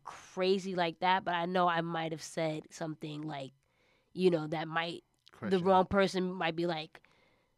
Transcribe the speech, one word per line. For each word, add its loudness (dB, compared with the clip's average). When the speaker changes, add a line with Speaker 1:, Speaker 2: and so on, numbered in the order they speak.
Speaker 1:
crazy -2
like -2
that, 2
but -2
I -2
know 4
I 2
might -4
have -10
said -4
something -8
like, -10
you 4
know, 0
that -4
might, -4
the -20
Speaker 2:
Question. 2
Speaker 1:
wrong 6
person 2
might -2
be -2
like, -6